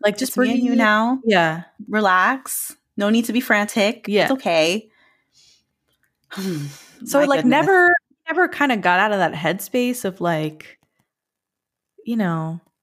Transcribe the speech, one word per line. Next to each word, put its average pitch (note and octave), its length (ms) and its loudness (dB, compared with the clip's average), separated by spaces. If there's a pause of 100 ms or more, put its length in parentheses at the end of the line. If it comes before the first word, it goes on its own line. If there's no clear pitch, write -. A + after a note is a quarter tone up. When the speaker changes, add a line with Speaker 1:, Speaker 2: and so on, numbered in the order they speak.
Speaker 1:
Like, G#3 160 -2
just C4 140 -4
Speaker 2:
It's - 80 -10
me B3+ 140 2
and A#3+ 80 0
you B3 100 0
Speaker 1:
breathe. A#3 80 0
Speaker 2:
now. A3+ 460 2
Speaker 1:
Yeah. E3+ 380 2 (260)
Speaker 2:
Relax. G#3 840 0 (220)
No G3+ 140 0
need A3+ 160 2
to A3 80 -4
be A#3+ 60 0
frantic. G#3 680 -2
Speaker 1:
Yeah. G3+ 160 2
Speaker 2:
It's C4 80 0
okay." F3+ 560 -2 (1400)
<sighs> - 60 -16 (680)
Speaker 1:
So, - 160 0
Speaker 2:
My D4 40 4
Speaker 1:
like, C#4 180 2
Speaker 2:
goodness. B3 80 4
Speaker 1:
never, F4 440 4 (340)
never E4 200 0
kinda C#4 280 0
got F3+ 240 2
out G#3 120 2
of G3+ 60 0
that E3+ 160 0
headspace G3 680 -2
of, F#3+ 160 -6
like, D#3 580 -4 (1300)
you A3+ 120 -6
know, E3 440 -4 (220)